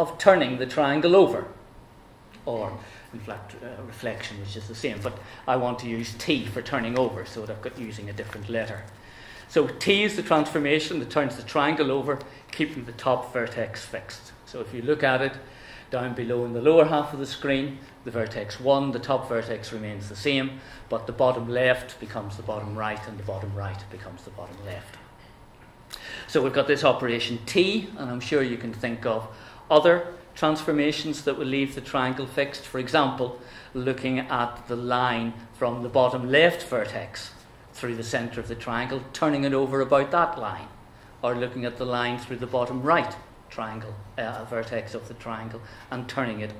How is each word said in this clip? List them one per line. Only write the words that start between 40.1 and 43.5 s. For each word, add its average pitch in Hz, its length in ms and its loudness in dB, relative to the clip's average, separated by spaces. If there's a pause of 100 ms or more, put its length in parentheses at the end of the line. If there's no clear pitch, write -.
that 175 280 4
line, 104 300 -6 (540)
or 123 120 0
looking 123 300 -4
at 117 140 -6
the 127 60 -4
line 123 340 0
through 127 180 -8
the 120 100 -6
bottom 123 360 0
right 143 340 2 (320)
triangle, 110 460 -8 (240)